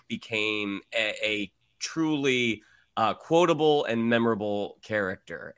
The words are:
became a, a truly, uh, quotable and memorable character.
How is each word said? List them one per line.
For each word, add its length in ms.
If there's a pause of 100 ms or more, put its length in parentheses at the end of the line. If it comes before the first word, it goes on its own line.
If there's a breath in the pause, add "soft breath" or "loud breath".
became 760 (140)
a, 180 (100)
a 280 (260)
truly, 840 (320 soft breath)
uh, 180
quotable 720
and 240
memorable 720
character. 760